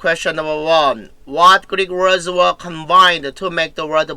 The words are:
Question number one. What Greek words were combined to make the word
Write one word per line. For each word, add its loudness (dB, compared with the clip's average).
Question -4
number -6
one. 0
What 4
Greek -4
words 0
were 2
combined 0
to -8
make -4
the -8
word -2